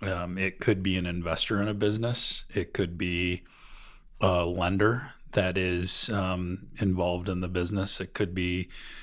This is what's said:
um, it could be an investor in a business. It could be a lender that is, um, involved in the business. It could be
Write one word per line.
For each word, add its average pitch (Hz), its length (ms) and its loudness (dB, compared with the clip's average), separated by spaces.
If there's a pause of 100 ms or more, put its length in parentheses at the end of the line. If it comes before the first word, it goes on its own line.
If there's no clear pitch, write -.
um, 90 360 -4
it 95 220 -2
could 98 240 2
be 92 140 2
an 87 100 0
investor 87 540 2
in 104 60 0
a 107 60 -2
business. 110 800 0
It 92 200 -2
could 85 240 -2
be 90 460 0 (760)
a 90 240 4
lender 98 680 2 (200)
that 92 260 2
is, 92 520 2
um, 92 580 -2 (120)
involved 90 500 2
in 92 120 0
the 90 60 -2
business. 92 520 0
It - 140 -8
could 92 220 0
be 90 340 0 (340)